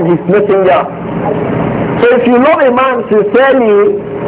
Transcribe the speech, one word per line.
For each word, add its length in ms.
and 40
his 140
messenger. 500
So 40
if 120
you 120
love 220
a 100
man 380
sincerely 880